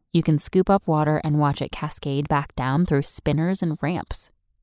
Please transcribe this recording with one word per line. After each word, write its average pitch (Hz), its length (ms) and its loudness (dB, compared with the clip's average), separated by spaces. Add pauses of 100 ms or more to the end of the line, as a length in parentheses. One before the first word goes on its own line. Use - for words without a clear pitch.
(120)
You 165 100 2
can 156 160 2
scoop - 320 2
up 196 160 2
water 151 380 2
and 151 160 2
watch 143 200 0
it - 120 -6
cascade 147 560 -4
back 143 260 -2
down 135 320 0
through 139 160 2
spinners 160 580 0
and 160 220 -2
ramps. - 480 -4 (320)